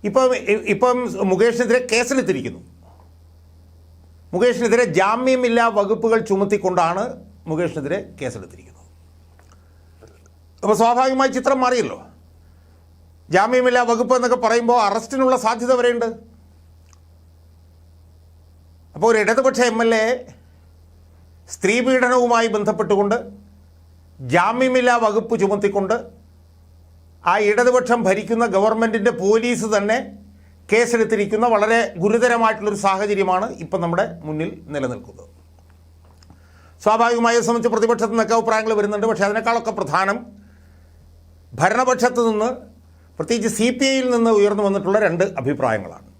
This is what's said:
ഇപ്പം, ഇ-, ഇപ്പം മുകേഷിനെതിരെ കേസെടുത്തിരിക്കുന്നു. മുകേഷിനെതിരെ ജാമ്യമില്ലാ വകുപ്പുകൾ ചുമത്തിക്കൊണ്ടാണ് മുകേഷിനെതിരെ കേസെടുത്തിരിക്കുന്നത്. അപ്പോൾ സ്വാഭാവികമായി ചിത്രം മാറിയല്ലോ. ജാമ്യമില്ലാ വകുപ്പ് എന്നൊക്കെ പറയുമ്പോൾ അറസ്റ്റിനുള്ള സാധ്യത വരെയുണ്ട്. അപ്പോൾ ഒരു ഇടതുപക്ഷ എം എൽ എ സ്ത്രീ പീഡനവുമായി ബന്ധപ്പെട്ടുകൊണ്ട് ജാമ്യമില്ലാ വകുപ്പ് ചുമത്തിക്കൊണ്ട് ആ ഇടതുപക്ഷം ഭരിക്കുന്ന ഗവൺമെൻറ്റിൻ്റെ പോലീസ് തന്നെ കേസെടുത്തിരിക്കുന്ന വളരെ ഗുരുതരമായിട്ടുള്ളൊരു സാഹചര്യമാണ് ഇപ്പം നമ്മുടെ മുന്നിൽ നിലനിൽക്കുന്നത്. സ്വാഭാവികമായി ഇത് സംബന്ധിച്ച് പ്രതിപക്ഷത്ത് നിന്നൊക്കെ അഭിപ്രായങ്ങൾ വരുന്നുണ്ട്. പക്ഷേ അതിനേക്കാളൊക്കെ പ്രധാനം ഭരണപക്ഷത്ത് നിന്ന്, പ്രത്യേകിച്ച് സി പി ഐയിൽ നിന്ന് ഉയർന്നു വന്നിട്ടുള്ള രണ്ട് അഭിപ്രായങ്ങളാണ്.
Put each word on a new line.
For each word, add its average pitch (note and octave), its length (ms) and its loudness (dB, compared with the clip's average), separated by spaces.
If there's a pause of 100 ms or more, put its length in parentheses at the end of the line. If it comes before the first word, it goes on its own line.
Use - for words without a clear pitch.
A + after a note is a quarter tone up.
ഇപ്പം, B3+ 220 2 (200)
ഇ-, G#3+ 120 0 (100)
ഇപ്പം B3 240 2 (340)
മുകേഷിനെതിരെ A3+ 480 2 (120)
കേസെടുത്തിരിക്കുന്നു. G#3+ 680 -2 (1700)
മുകേഷിനെതിരെ A#3+ 500 2 (140)
ജാമ്യമില്ലാ A#3+ 680 2 (140)
വകുപ്പുകൾ A3 400 0 (100)
ചുമത്തിക്കൊണ്ടാണ് F#3+ 760 0 (480)
മുകേഷിനെതിരെ D#3+ 480 -4 (220)
കേസെടുത്തിരിക്കുന്നത്. A2 680 -14 (1800)
അപ്പോൾ G#3 180 2
സ്വാഭാവികമായി C4 560 2
ചിത്രം C4+ 280 0
മാറിയല്ലോ. A#3 340 -2 (1400)
ജാമ്യമില്ലാ B3 560 2
വകുപ്പ് A#3 280 2
എന്നൊക്കെ B3 260 0
പറയുമ്പോൾ A#3 420 2
അറസ്റ്റിനുള്ള B3+ 580 0
സാധ്യത A#3+ 360 0
വരെയുണ്ട്. A#3+ 280 0 (2750)
അപ്പോൾ D#3+ 160 0
ഒരു A3 140 4
ഇടതുപക്ഷ B3+ 360 2 (120)
എം A#3 120 -2
എൽ A3+ 140 2
എ A3 80 0 (1500)
സ്ത്രീ G3+ 200 0 (120)
പീഡനവുമായി B3 680 2
ബന്ധപ്പെട്ടുകൊണ്ട് G3+ 640 0 (1160)
ജാമ്യമില്ലാ B3 680 2
വകുപ്പ് A3 380 0
ചുമത്തിക്കൊണ്ട് G3+ 520 0 (1400)
ആ - 20 2 (160)
ഇടതുപക്ഷം A#3+ 580 2
ഭരിക്കുന്ന G#3+ 460 0
ഗവൺമെൻറ്റിൻ്റെ A3 600 2 (100)
പോലീസ് A3+ 500 0
തന്നെ G#3 240 0 (720)
കേസെടുത്തിരിക്കുന്ന A3 840 0
വളരെ G#3+ 260 2 (220)
ഗുരുതരമായിട്ടുള്ളൊരു A3 800 0
സാഹചര്യമാണ് G3 640 0 (180)
ഇപ്പം F#3+ 200 -4
നമ്മുടെ E3+ 200 0 (220)
മുന്നിൽ D#3 240 -6 (240)
നിലനിൽക്കുന്നത്. B2 520 -8 (1600)
സ്വാഭാവികമായി A#3 540 2
ഇത് A3+ 100 0
സംബന്ധിച്ച് A#3 260 0
പ്രതിപക്ഷത്ത് A3+ 400 0
നിന്നൊക്കെ A3+ 240 0
അഭിപ്രായങ്ങൾ A3 400 0
വരുന്നുണ്ട്. G#3 320 -2
പക്ഷേ G3 180 0
അതിനേക്കാളൊക്കെ A3+ 520 -2
പ്രധാനം F#3+ 380 -2 (1400)
ഭരണപക്ഷത്ത് A#3+ 680 0
നിന്ന്, G#3+ 200 -2 (680)
പ്രത്യേകിച്ച് G#3+ 400 -2
സി A3+ 100 2 (100)
പി C4+ 140 2
ഐയിൽ C4 240 0
നിന്ന് A3+ 240 2
ഉയർന്നു G3+ 280 0
വന്നിട്ടുള്ള G3 380 0
രണ്ട് F3 180 0 (180)
അഭിപ്രായങ്ങളാണ്. A2 640 -4 (120)